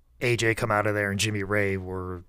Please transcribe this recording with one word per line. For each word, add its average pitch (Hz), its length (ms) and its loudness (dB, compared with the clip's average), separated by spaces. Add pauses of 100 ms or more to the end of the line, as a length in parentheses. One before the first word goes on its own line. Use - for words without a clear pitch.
(220)
A 120 160 2
J 113 160 2
come 113 160 -2
out 104 160 2
of 104 80 2
there 104 160 0
and 101 100 0
Jimmy 107 220 0
Ray 98 340 0
were 92 520 -8